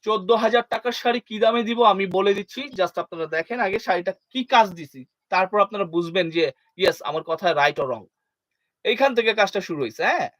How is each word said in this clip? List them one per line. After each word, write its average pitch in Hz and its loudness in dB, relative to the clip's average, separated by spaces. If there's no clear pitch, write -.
চোদ্দ 214 0
হাজার 226 4
টাকার 226 -4
শাড়ি 240 -2
কি 214 -12
দামে 226 4
দিব 233 0
আমি 196 6
বলে 196 2
দিচ্ছি, 208 -8
just 175 0
আপনারা 165 -6
দেখেন 165 -4
আগে 202 -2
শাড়িটা 185 -2
কি 254 -6
কাজ 220 4
দিছি, 139 -16
তারপর 190 0
আপনারা 202 0
বুঝবেন 170 -2
যে 160 0
yes, 190 2
আমার 156 -6
কথা 165 -4
right 147 2
or 139 -2
wrong। 113 -8
এইখান 247 2
থেকে 226 0
কাজটা 202 0
শুরু 160 -6
হইছে, 120 -6
হ্যাঁ। 226 -2